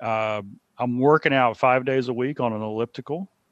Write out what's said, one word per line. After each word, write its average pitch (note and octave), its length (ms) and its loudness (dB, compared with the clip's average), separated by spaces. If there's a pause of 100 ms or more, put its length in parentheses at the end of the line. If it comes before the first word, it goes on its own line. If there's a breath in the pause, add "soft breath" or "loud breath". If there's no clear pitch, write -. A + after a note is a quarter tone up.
Uh, A2 420 -4 (360)
I'm B2 220 -2
working D3 340 4
out B2 220 2
five B2+ 280 2
days C3 220 0
a B2+ 60 -4
week B2+ 260 -4
on A#2+ 140 0
an G#2+ 100 -6
elliptical, A#2+ 640 -8 (240)